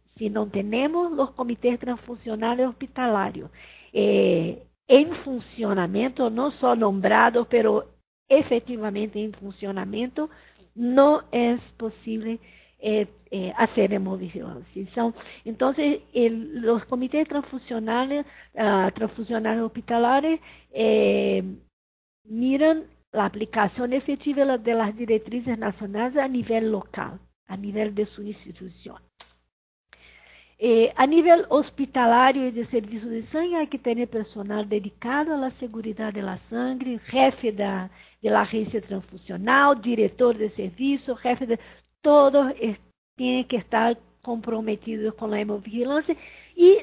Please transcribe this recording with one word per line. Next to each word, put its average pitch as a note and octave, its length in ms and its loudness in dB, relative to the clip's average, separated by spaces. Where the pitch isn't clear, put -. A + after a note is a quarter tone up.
Si G#3+ 140 -6
no G#3+ 160 -2
tenemos B3+ 680 -2
los C4+ 200 -2
comités A#3+ 460 -4
transfusionales A#3+ 880 -4
hospitalarios, A#3+ 840 -4
eh, G3 720 2
en D4 260 6
funcionamiento, A3+ 1040 -2
no B3+ 220 -2
solo B3 240 2
nombrados, A3 720 2
pero A3 520 0
efectivamente A3 920 0
en G#3+ 120 -8
funcionamiento, G3+ 960 -8
no C4 580 4
es A#3+ 280 0
posible, A3+ 600 -8
eh, G#3+ 280 0
eh, F#3 280 -6
hacer G#3 340 2
hemovigilancia. F#3+ 1000 -8
Son, A#3 200 -2
entonces, C4+ 560 0
el, A#3 480 0
los A3+ 240 2
comités C4 420 -2
transfusionales, C4 960 -4
ah, G3 380 2
transfusionales A3 680 -4
hospitalares, A#3+ 800 0
eh, G3+ 680 2
miran C4+ 600 0
la G3+ 140 0
aplicación A3 680 -2
efectiva C#4 480 -2
de C4+ 60 4
la, B3+ 120 0
de A3+ 160 0
las G#3+ 220 0
directrices A3+ 640 -2
nacionales A3 580 -6
a C4+ 120 2
nivel A3+ 440 -2
local, F#3+ 460 -8
a F#3+ 80 -10
nivel G3+ 380 -6
de G#3 120 -2
su G#3 160 -18
institución. F#3 720 -16
Eh, A3+ 320 4
a C4 120 4
nivel E4+ 420 6
hospitalario C4 960 2
y B3+ 40 -4
de A#3 160 -6
servicio A3 420 -6
de A3+ 200 -8
sangre E4+ 280 -2
hay D#4 120 0
que C#4+ 100 -8
tener A#3+ 300 -4
personal G#3 600 -6
dedicado A#3+ 680 -4
a C#4+ 40 -2
la C4 140 -4
seguridad A3 600 -10
de G3+ 80 -8
la F#3+ 180 -8
sangre, B3 560 -6
jefe C4 440 2
de F#3+ 380 -4
de G#3+ 80 -2
la G#3 120 4
agencia G#3+ 380 -4
transfusional, G3+ 1000 0
director A3+ 560 2
de G#3 140 -4
servicio, B3 680 -4
jefe B3 300 -2
de, A3+ 120 -2
todos, C#4 580 6
eh, G#3+ 180 -4
tienen B3+ 280 -2
que B3 120 -4
estar A3+ 420 0
comprometidos A3 920 -6
con A3 160 -8
la G#3 100 -2
hemovigilância. A#3 760 -2
Y F4+ 260 10